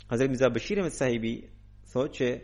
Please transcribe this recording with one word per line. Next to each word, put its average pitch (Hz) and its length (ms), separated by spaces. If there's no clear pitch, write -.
Hazrat 123 180
Mirza 127 220
Bashir 190 320
Ahmed 165 100
Sahibi 117 440
thotë 135 260
që 123 120